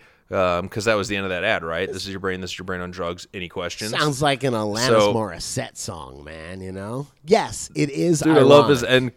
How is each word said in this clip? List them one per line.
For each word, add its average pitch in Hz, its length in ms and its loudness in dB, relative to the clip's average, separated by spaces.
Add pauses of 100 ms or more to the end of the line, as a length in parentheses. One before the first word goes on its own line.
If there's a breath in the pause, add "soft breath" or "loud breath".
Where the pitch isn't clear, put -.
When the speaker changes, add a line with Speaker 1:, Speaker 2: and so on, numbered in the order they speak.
(320 soft breath)
Speaker 1:
Um, 90 360 0
'cause 104 180 -6
that 113 80 2
was 101 140 0
the 101 80 -4
end 98 100 -4
of 95 40 -4
that 90 140 -4
ad, 101 180 0
right? 82 240 -4
"This 92 180 -8
is 95 60 -10
your 95 80 -10
brain, 92 220 -4
this 92 120 -10
is - 60 -12
your 92 60 -12
brain 90 160 -6
on 90 100 -8
drugs, 87 420 -8
any 92 160 -10
questions?" 95 440 -8
Speaker 2:
Sounds 147 280 -2
like 139 220 0
an 131 120 0
Alanis 107 340 -2
Speaker 1:
So 107 260 6
Speaker 2:
Morissette 110 600 -6
song, 71 480 -12
man, 80 360 -14
you 95 120 -10
know? 110 340 -8 (180)
Yes, 156 520 0
it 147 140 0
is 160 300 2
Speaker 1:
Dude, 156 180 4
I - 20 8
love 139 280 10
his 135 140 4
Speaker 2:
ironic. 127 340 2